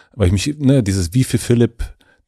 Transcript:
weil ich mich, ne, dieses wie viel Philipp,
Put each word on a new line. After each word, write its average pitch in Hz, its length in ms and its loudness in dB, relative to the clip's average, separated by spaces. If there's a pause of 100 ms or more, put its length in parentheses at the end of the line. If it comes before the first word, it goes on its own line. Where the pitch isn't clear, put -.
(140)
weil 95 140 0
ich 90 40 2
mich, 143 260 -2
ne, 139 260 2
dieses 95 300 -2
wie 127 100 2
viel - 160 -4
Philipp, 120 420 0 (460)